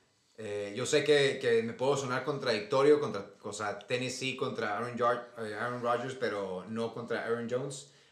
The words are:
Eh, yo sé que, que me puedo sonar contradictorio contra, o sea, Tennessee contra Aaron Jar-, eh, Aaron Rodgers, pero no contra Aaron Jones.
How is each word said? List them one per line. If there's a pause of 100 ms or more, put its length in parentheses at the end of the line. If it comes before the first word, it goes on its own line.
(360)
Eh,
yo
sé
que,
que
me
puedo
sonar
contradictorio
contra, (140)
o
sea,
Tennessee
contra
Aaron
Jar-,
eh,
Aaron
Rodgers,
pero
no
contra
Aaron
Jones. (220)